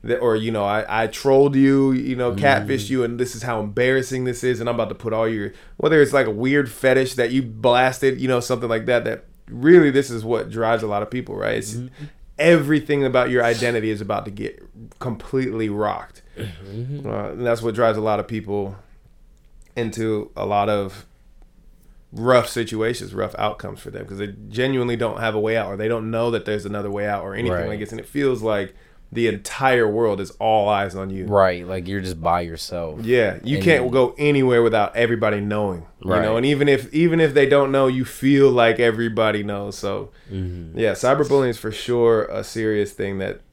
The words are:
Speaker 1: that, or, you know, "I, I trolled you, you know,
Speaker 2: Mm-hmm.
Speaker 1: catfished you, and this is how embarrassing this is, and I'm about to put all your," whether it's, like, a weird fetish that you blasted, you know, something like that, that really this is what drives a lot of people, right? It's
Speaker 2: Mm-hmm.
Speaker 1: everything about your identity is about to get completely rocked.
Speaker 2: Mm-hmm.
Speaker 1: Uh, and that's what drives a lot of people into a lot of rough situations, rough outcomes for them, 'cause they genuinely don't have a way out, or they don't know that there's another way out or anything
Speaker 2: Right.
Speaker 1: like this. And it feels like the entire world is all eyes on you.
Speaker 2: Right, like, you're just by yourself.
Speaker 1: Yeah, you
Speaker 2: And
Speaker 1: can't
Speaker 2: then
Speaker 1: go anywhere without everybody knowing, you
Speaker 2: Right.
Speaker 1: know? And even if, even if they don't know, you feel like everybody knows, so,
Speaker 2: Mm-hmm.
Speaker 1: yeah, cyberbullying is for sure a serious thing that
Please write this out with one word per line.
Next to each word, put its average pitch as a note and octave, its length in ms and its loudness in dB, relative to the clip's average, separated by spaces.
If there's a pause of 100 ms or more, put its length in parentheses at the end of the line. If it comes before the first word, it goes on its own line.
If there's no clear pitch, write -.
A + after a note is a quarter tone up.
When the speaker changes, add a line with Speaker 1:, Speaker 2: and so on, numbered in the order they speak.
Speaker 1:
that, A#2 160 0
or, A#2 160 2
you A2 140 -2
know, G#2+ 140 0
"I, G#2+ 400 -2
I - 20 -2
trolled C#3 480 2
you, C3+ 380 4
you B2+ 240 -4
know, B2 160 -2
Speaker 2:
Mm-hmm. G2+ 120 -4
Speaker 1:
catfished B2 440 2
you, B2+ 160 0
and A#2 160 -4
this B2 140 -4
is A2 80 -12
how A#2 180 -4
embarrassing B2+ 640 0
this A#2+ 180 -4
is, B2 180 0
and A#2 80 -4
I'm A#2+ 80 -2
about A2 120 -2
to F#2+ 60 -8
put A2 180 -6
all A2+ 160 0
your," G#2 240 -4 (240)
whether D#3 240 4
it's, C#3 140 6
like, C3 120 4
a A2+ 40 -2
weird C3 400 0
fetish C3 440 2
that A#2+ 160 0
you C3 120 0
blasted, B2 800 2
you B2+ 80 -2
know, B2 120 2
something A#2+ 300 -4
like A2+ 160 -2
that, A#2+ 180 2
that A2 200 -6 (260)
really D3 400 8
this C3 200 2
is A2+ 140 -6
what A2 260 -2
drives A2+ 320 0
a A2 40 -4
lot G#2 160 -2
of G#2+ 80 -8
people, A2+ 260 -8
right? G#2+ 200 -2
It's G#2+ 180 -8
Speaker 2:
Mm-hmm. B2+ 300 -12 (340)
Speaker 1:
everything D3 680 2
about B2+ 240 2
your B2 160 2
identity A#2 460 0
is G#2 100 -4
about G2+ 240 -4
to G#2+ 60 -10
get G2+ 320 -12 (360)
completely A2+ 720 -4
rocked. G#2 540 -6 (160)
Speaker 2:
Mm-hmm. G#2+ 680 -12
Speaker 1:
Uh, G#2 260 -6
and A#2 140 -8
that's A#2 140 0
what A2+ 140 -4
drives A2 240 2
a - 20 -4
lot G#2+ 180 0
of G2+ 80 -6
people G2+ 500 -6 (1000)
into A2 600 -4
a G2+ 100 -6
lot G2+ 240 0
of G2+ 340 -4 (1080)
rough A#2+ 360 2
situations, A2 680 -6
rough G2+ 240 -6
outcomes G#2 420 -6
for - 100 -16
them, G2 160 -14
'cause G2 120 -14
they G2+ 160 -10 (140)
genuinely A#2+ 480 -2
don't A#2 240 -4
have A2+ 140 -4
a G#2+ 60 0
way A2 160 0
out, G2+ 120 -2
or G2 80 -8
they G#2+ 100 -4
don't A2 240 -4
know A#2 200 -2
that A2 160 -4
there's G#2 180 -4
another G2+ 260 -6
way G2+ 160 -4
out G2+ 160 -4
or G2 120 -10
anything A2+ 180 -4
Speaker 2:
Right. F2 160 -4
Speaker 1:
like G#2+ 100 -8
this. G#2 140 -10
And A2+ 80 -12
it - 60 -16
feels C3+ 360 -2
like G#2 320 -2 (380)
the A#2 140 0
entire A2+ 640 0
world G#2 320 0
is F#2+ 180 -8
all G#2+ 300 2
eyes G2+ 260 0
on F#2+ 160 -6
you. F#2+ 160 -8
Speaker 2:
Right, F#2 400 2
like, F#2 220 -6
you're G2 120 -4
just F#2 200 -6
by E2+ 220 2
yourself. E2 600 -8
Speaker 1:
Yeah, A2+ 400 2
you C#3 140 -2
Speaker 2:
And F3 80 -2
Speaker 1:
can't D#3 200 4
Speaker 2:
then B2 80 -2
Speaker 1:
go B2+ 260 4
anywhere C3+ 440 4
without A2 320 2
everybody A2+ 460 0
knowing, G2+ 440 -4 (200)
you F#2 80 -4
Speaker 2:
Right. F2 100 2
Speaker 1:
know? A2 140 0
And B2 100 0
even C#3+ 220 2
if, C3+ 260 0
even E3 260 2
if D3+ 140 4
they C#3 120 6
don't C#3 260 4
know, C3+ 160 4
you B2+ 160 0
feel C#3 460 4
like A#2 280 4
everybody A2+ 640 2
knows, G2+ 340 -6
so, G2 340 -6 (220)
Speaker 2:
Mm-hmm. F2 460 -8
Speaker 1:
yeah, G#2+ 140 2
cyberbullying C3+ 580 2
is A2+ 80 -6
for G#2+ 140 -8
sure A#2 540 2
a G#2+ 180 -6
serious G#2+ 480 -2
thing G2 260 -6
that F#2+ 220 -6 (120)